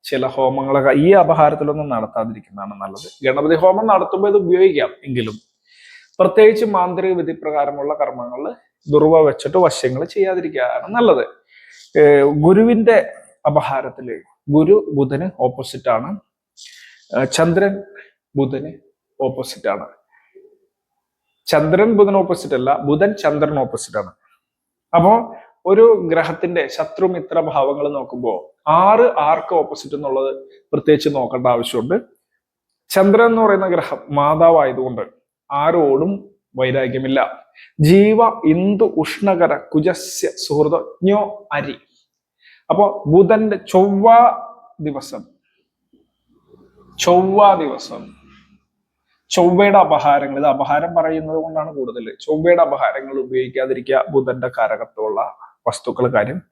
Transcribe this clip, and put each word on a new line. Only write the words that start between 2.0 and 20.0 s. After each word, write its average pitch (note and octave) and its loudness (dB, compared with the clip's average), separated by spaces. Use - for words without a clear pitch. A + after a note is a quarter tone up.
നല്ലത്. G2 -16
ഗണപതി C#3+ 0
ഹോമം F#3 2
നടത്തുമ്പോൾ F#3+ 0
ഇത് G3+ 2
ഉപയോഗിക്കാം, F3+ 2
എങ്കിലും A#2+ -6
പ്രത്യേകിച്ച് G#3+ 4
മാന്ത്രിക F#3 -2
വിധി E3 -4
പ്രകാരമുള്ള D3 -4
കർമ്മങ്ങളിൽ C3 -8
ദുർവ D#3 6
വെച്ചിട്ട് D3 0
വശ്യങ്ങൾ C#3 0
ചെയ്യാതിരിക്കുകയാണ് E3 -4
നല്ലത്. G3 0
ഏർ, D3 6
ഗുരുവിന്റെ G3+ 4
അപഹാരത്തില് C3 -4
ഗുരു D#3+ 2
ബുധന് C#3 -4
ഓപ്പോസിറ്റ് B2+ -6
ആണ്, C#3+ -4
ഏർ, C3 0
ചന്ദ്രൻ E3+ -2
ബുധന് C3+ -4
ഓപ്പോസിറ്റ് C3 -8
ആണ്. G3 -6